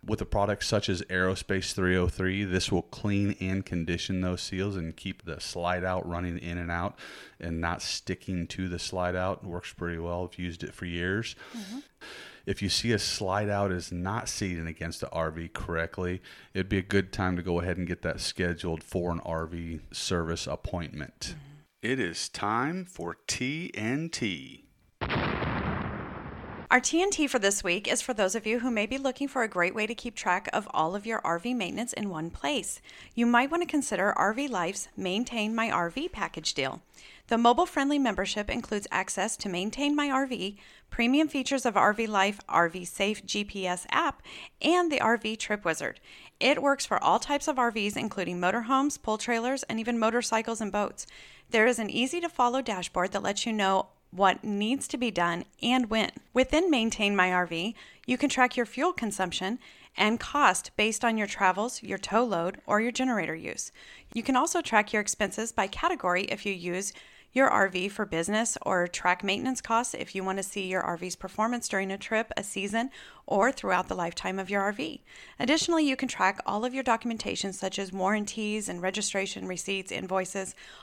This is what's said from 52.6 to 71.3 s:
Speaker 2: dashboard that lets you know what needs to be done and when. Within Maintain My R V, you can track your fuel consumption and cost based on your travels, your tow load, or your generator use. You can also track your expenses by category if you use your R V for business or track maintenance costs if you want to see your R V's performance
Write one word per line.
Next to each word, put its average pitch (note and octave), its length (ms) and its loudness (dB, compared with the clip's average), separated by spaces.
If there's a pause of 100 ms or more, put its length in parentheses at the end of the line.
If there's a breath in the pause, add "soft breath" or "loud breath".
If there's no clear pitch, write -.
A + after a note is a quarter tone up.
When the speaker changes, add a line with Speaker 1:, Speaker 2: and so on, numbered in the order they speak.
Speaker 2:
dashboard F#3+ 480 -2
that G3 140 -2
lets G3+ 200 0
you A#3 80 -2
know G3 360 4 (240)
what F#3 300 6
needs G#3+ 460 0
to C#4 100 -4
be A#3 140 2
done F3 320 2 (180)
and A#3+ 260 2
when. G3+ 220 2 (240)
Within D4 340 4
Maintain A3 460 2
My F#3 180 6
R F3+ 140 4
V, E3+ 300 -4 (320 loud breath)
you B3 100 2
can D4 100 2
track B3+ 280 4
your A#3+ 100 2
fuel E4 260 0
consumption G3+ 680 -2 (360 loud breath)
and G#3+ 220 4
cost - 580 4
based G#3+ 280 2
on A3+ 120 4
your G#3 120 0
travels, G3+ 520 2
your - 180 -6
tow A3 260 2
load, F#3 420 0
or G#3 140 4
your A#3 100 2
generator A3 460 0
use. - 340 -8 (420 loud breath)
You A3+ 120 -2
can C4+ 100 2
also D#4 280 4
track G#3+ 300 2
your G#3+ 80 2
expenses G#3 520 -2
by G3+ 160 0
category G3+ 560 0
if - 200 -6
you G3+ 80 -2
use F3+ 400 -4 (400 loud breath)
your C4 160 6
R G3 200 6
V F#3+ 200 -2
for G3+ 160 -4
business G3+ 580 0
or F3 260 2
track F3+ 340 0
maintenance G#3 380 0
costs A#3 340 0
if - 220 -6
you F#3+ 80 -2
want F#3+ 140 0
to G3 40 -4
see F#3+ 240 -6
your F#3 140 0
R E3+ 160 0
V's F3 180 -6
performance A#3 540 -2